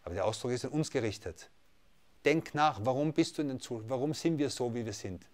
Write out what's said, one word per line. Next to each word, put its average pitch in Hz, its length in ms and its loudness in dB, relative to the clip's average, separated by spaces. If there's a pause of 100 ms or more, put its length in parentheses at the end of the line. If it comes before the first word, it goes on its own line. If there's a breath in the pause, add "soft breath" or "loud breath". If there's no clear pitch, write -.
aber 85 120 -8
der 95 100 0
Ausdruck 110 260 0
ist 123 140 -2
an 131 80 -4
uns 151 180 0
gerichtet. 107 600 -4 (760)
Denk 151 300 4
nach, 147 280 4
warum 139 300 2
bist 165 240 2
du 160 60 -2
in 143 60 0
den 131 120 -4
Zu-, 117 280 -8
warum 135 260 0
sind 165 240 2
wir 135 100 4
so, 120 260 -2
wie 120 100 -2
wir 107 80 -4
sind? 95 420 -8